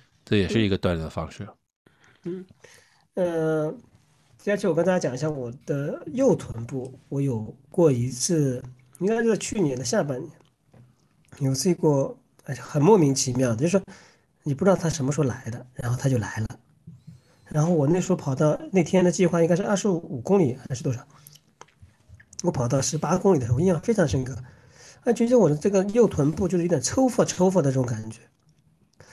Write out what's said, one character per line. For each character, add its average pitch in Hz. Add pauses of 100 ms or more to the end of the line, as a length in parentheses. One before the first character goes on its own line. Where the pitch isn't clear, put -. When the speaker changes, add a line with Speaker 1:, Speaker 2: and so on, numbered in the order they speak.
(260)
Speaker 1:
这 110
也 95
是 110
一 104
个 92
锻 92
炼 82
的 80
方 78
式。 - (760)
Speaker 2:
嗯。 185 (680)
呃， 160 (680)
接 -
下 208
去 202
我 170
跟 165
大 185
家 180
讲 156
一 123
下 156
我 131 (140)
的 156 (120)
右 254
臀 -
部， 127 (120)
我 139
有 113 (160)
过 165
一 120
次， 131 (360)
应 175
该 226
就 233
是 208
去 -
年 143
的 131
下 208
半 143
年， 160 (1080)
有 135
一 135
次 180
过， 143 (280)
哎， 131
很 -
莫 202
名 143
其 131
妙 127
的， 110
就 117
是 170
说 190 (640)
你 147
不 135
知 185
道 185
它 165
什 147
么 135
时 147
候 147
来 -
的， -
然 120
后 123
它 -
就 135
来 101
了。 110 (1000)
然 151
后 175
我 151
那 175
时 175
候 185
跑 143
到， 151 (140)
那 190
天 190
的 240
计 185
划 170
应 165
该 175
是 185
二 208
十 202
五 160
公 196
里 120 (120)
还 135
是 120
多 135
少， - (1400)
我 175
跑 120
到 135
十 -
八 156
公 190
里 147
的 127
时 110
候， 123
我 143
印 180
象 180
非 233
常 190
深 135
刻， 127 (680)
哎， 247
觉 233
得 247
我 190
的 147
这 202
个 196
右 208
臀 147
部 180
就 180
是 165
有 175
点 156
抽 262
发， 214
抽 185
发 185
的 139
这 131
种 131
感 110
觉。 110 (920)